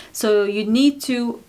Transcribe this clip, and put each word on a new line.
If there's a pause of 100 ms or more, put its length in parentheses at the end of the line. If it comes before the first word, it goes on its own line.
(140)
So
you
need
to